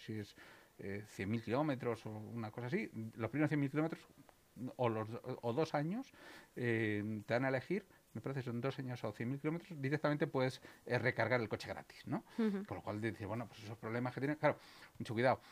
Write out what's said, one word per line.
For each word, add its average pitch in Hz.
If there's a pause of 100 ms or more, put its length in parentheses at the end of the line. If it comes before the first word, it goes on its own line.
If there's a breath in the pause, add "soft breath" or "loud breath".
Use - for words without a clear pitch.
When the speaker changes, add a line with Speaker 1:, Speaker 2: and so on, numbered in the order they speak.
Speaker 1:
si 107
es, - (440 loud breath)
eh, 98
cien 95
mil 117
kilómetros 120
o 113
una 107
cosa 123
así, 202 (260)
los 113
primeros 143
cien 147
mil 139
kilómetros 156 (720)
o 123
los, 110 (160)
o 120
dos 156
años, 170 (460 loud breath)
eh, 110
te 113
dan 127
a -
elegir, 135 (280 soft breath)
me 117
parece 135
son 120
dos 131
años 127
o 107
cien 120
mil 139
kilómetros, 160
directamente 147
puedes, 131 (240 loud breath)
eh, 120
recargar 120
el 107
coche 107
gratis, -
¿no? 151 (120)
Speaker 2:
Ujú. 202
Speaker 1:
Con 92
lo 85
cual 107
dices, 107
bueno, 110
pues -
esos 110
problemas 120
que 127
tienen, 143
claro, 151 (420 loud breath)
mucho 120
cuidado, 117 (120)